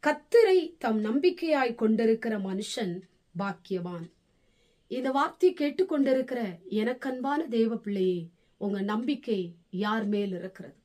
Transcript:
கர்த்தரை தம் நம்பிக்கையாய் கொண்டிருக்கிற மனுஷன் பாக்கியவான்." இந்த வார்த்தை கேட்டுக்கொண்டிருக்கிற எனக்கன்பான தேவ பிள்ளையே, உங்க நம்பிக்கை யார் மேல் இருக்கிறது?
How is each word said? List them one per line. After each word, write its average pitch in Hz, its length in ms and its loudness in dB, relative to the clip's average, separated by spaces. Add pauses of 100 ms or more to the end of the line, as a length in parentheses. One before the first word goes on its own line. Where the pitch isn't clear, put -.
கர்த்தரை 370 720 4
தம் 220 260 0
நம்பிக்கையாய் 277 680 2
கொண்டிருக்கிற 226 640 2
மனுஷன் 190 640 -4 (380)
பாக்கியவான்." 180 680 -6 (800)
இந்த 262 240 -4
வார்த்தை 330 500 2
கேட்டுக்கொண்டிருக்கிற 277 800 0 (300)
எனக்கன்பான 254 760 -2
தேவ 226 300 0
பிள்ளையே, 185 520 -2 (280)
உங்க 202 240 -4
நம்பிக்கை 214 760 -2 (160)
யார் 208 360 -2
மேல் 202 320 0
இருக்கிறது? 185 360 -14 (100)